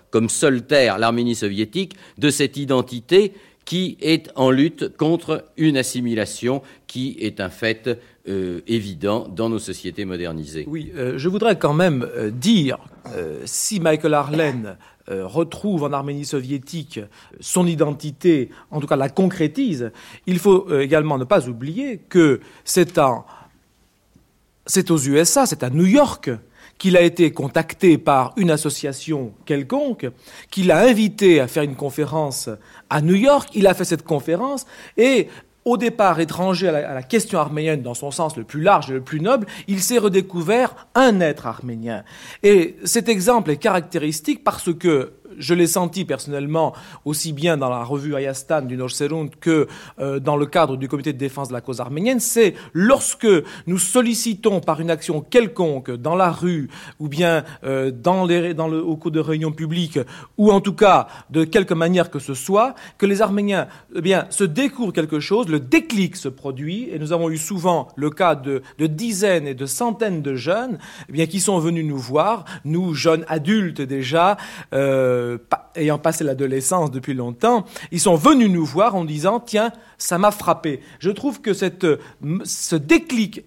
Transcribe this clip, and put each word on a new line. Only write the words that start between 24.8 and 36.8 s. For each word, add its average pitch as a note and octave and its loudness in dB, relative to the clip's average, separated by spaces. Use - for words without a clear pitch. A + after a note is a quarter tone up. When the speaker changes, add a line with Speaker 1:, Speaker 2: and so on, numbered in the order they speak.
Speaker 2:
aux D#3+ 4
U C#3 2
S E3+ 4
A, C#4 4
c'est - -2
à B2 -2
New D3+ 2
York A3+ 4
qu'il F3+ 2
a F3 10
été E3+ 4
contacté D#3+ 2
par C3 2
une F3+ 2
association C#3+ -4
quelconque, F3+ -4
qui F#3+ -4
l'a F3 6
invité G3+ 6
à B2 0
faire D3+ 0
une C#3 -4
conférence C#3+ -4
à D3+ 0
New E3+ 4
York. C4+ 4
Il G3 4
a A#3 6
fait F#3 -2
cette E3 -2
conférence F3+ -2
et, A#3+ 4
au A#3+ 2
départ G#3 2
étranger F3+ -2
à D#3+ 2
la, D3 -4